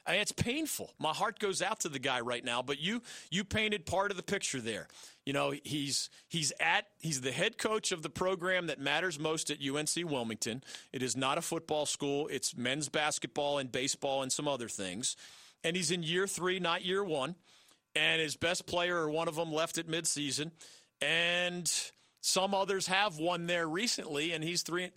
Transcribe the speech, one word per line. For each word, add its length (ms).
I 60
mean, 100
it's 100
painful. 680
My 140
heart 260
goes 220
out 200
to 100
the 80
guy 220
right 220
now, 200
but 180
you, 220
you 140
painted 400
part 260
of 60
the 60
picture 360
there. 300
You 80
know, 180
he's, 460
he's 220
at, 260
he's 220
the 100
head 280
coach 340
of 100
the 60
program 600
that 120
matters 380
most 320
at 100
U 160
N 100
C 160
Wilmington. 600
It 80
is 120
not 220
a 60
football 420
school. 440
It's 280
men's 320
basketball 680
and 120
baseball 520
and 100
some 160
other 220
things. 440
And 140
he's 140
in 120
year 240
three, 320
not 280
year 180
one. 300
And 240
his 180
best 300
player 300
or 140
one 180
of 80
them 160
left 240
at 100
midseason. 640
And 720
some 320
others 360
have 280
won 300
there 200
recently, 680
and 120
he's 160
three, 360